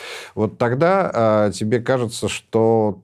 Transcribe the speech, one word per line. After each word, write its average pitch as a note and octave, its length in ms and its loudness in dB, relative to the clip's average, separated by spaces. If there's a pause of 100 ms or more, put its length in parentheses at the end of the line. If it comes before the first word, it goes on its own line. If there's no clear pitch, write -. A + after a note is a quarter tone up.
(340)
Вот G#2+ 220 -2
тогда, E3 560 2
а, G#2+ 380 2
тебе G#2+ 300 -2
кажется, A#2+ 480 -2
что A2+ 760 0